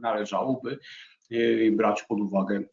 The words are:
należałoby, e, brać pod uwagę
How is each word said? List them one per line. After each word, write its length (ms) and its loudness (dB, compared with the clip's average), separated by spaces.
należałoby, 760 -2
e, 400 4
brać 320 2
pod 180 -2
uwagę 420 0